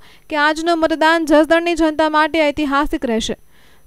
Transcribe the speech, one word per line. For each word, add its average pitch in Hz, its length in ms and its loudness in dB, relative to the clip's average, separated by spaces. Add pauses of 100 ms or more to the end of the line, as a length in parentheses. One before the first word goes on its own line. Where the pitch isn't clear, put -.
(300)
કે 311 80 -4
આજનું 320 420 0
મતદાન 320 480 0
જસદણની 320 480 2
જનતા 311 380 0
માટે 311 260 0
ઐતિહાસિક 294 720 -2
રહેશે. 226 260 -4 (500)